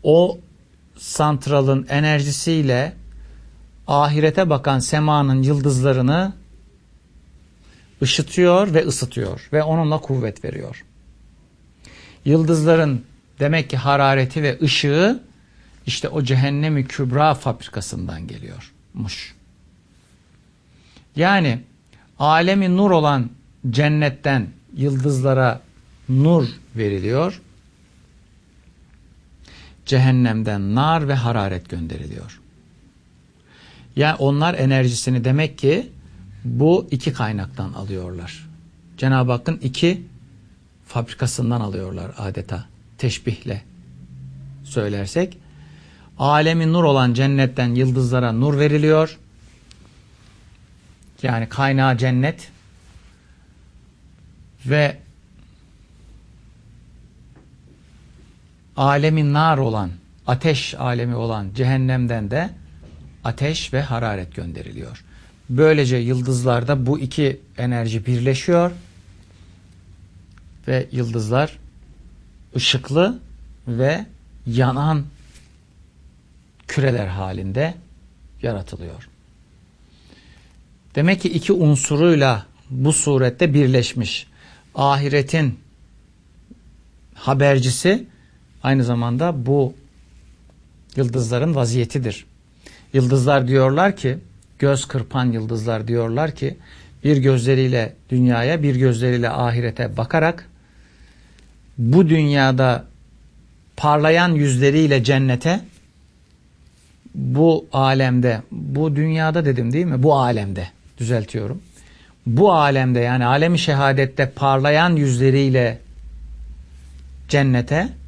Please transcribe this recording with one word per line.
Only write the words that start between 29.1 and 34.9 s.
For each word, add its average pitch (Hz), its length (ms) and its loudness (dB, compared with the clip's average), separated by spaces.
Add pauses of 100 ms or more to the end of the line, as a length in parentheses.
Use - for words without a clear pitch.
cehennemden 110 880 2
nar 151 340 0
ve 139 60 0
hararet 107 540 -2
gönderiliyor. - 720 -12 (1600)
Yani 147 180 2
onlar 147 400 0
enerjisini 127 720 0